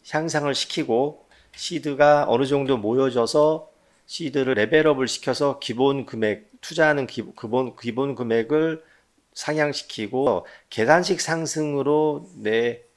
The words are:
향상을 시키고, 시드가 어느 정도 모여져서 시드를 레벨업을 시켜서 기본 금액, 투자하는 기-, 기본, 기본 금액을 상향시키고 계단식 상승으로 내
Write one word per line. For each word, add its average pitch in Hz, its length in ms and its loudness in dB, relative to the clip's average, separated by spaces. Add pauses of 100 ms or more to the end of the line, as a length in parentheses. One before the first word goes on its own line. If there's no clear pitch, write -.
(100)
향상을 151 440 -2
시키고, 135 680 -2 (320)
시드가 147 720 2
어느 120 160 4
정도 135 320 0
모여져서 131 920 2 (340)
시드를 131 480 -2
레벨업을 131 560 4
시켜서 135 500 -2
기본 131 460 0
금액, 110 460 -4 (100)
투자하는 151 460 0
기-, 110 180 -8 (160)
기본, 120 360 -2
기본 127 380 -4
금액을 131 720 -2 (480)
상향시키고 131 1120 -2 (240)
계단식 165 540 2
상승으로 151 1040 -2 (140)
내 117 400 -2 (140)